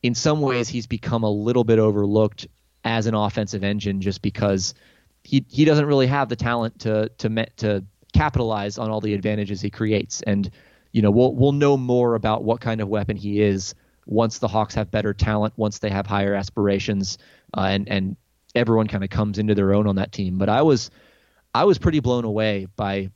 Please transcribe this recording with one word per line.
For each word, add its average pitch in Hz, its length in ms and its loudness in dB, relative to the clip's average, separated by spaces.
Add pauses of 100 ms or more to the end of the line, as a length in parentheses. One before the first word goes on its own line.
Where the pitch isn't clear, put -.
in 120 100 2
some 151 280 0
ways 127 260 0
he's 120 200 -6
become 113 360 -2
a 107 60 2
little 113 340 0
bit 110 160 4
overlooked 104 680 2 (360)
as 113 240 0
an 110 80 0
offensive 104 480 -4
engine 101 380 -4
just 95 200 -4
because 98 520 -2 (500)
he, 135 260 -2
he 151 160 2
doesn't 151 200 4
really 139 220 2
have 135 220 0
the 120 60 -4
talent 120 440 -4
to, 110 380 0
to 117 120 -2
me-, 113 160 -2 (120)
to 104 260 -2 (300)
capitalize 113 640 0
on 110 120 -4
all 110 120 -4
the 104 120 -2
advantages 101 480 -2
he 101 80 -4
creates. - 520 -2
And, 101 280 -2 (440)
you 113 100 4
know, 104 80 6
we'll, 123 240 4
we'll 135 160 4
know 143 260 4
more 123 380 2
about 110 280 -2
what 113 180 -2
kind 113 200 -2
of 101 60 -4
weapon 104 300 -4
he 101 240 -2
is 98 340 0 (320)
once 110 320 0
the 123 80 -2
Hawks 107 280 -2
have 107 140 -4
better 104 240 -2
talent, 107 440 0
once 107 220 -4
they 107 100 -4
have 98 180 -4
higher 101 260 0
aspirations, 98 880 -2 (360)
uh, 104 60 -2
and, 98 280 -2
and 95 260 -2 (400)
everyone 113 320 2
kinda 98 200 -4
comes 104 300 -2
into 107 160 0
their 98 200 2
own 104 120 2
on 98 120 0
that - 160 -4
team. 92 240 -4
But 98 100 0
I 113 140 2
was, 147 280 2 (640)
I 139 120 2
was 202 120 4
pretty 156 220 0
blown 123 240 0
away 107 440 -2 (100)
by 98 380 -4